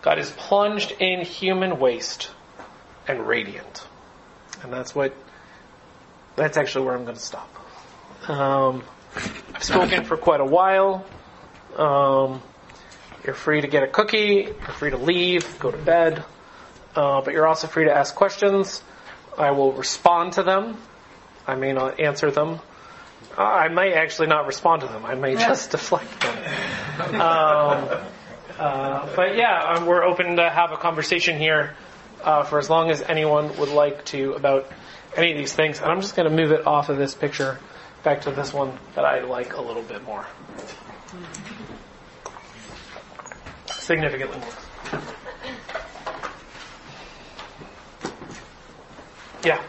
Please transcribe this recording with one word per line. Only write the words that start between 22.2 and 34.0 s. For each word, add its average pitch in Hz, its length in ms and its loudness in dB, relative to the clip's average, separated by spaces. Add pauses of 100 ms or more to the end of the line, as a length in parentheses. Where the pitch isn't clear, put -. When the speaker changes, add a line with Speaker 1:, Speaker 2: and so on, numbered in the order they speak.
Speaker 1:
them. 156 260 0 (800)
Uh, - 40 4
I 196 260 4
might 180 240 2
actually 160 340 2
not 151 200 4
respond 156 360 2
to 131 60 -8
them. 110 180 -12
I 135 80 -4
may 135 200 0
Speaker 2:
Yeah. 233 140 4
Speaker 1:
just 269 220 0
deflect - 500 -4
them. - 1000 -4
Um, 151 680 4 (680)
uh, 139 560 -2
but 185 220 2
yeah, 170 400 2
um, 170 100 0
we're 175 160 6
open 180 340 2
to 170 140 6
have 170 220 2
a 156 40 -8
conversation 165 640 0
here, 156 360 2 (500)
uh, 151 180 4
for 147 160 0
as 139 100 0
long 165 220 4
as 147 120 0
anyone 151 560 2
would 143 120 0
like 147 360 2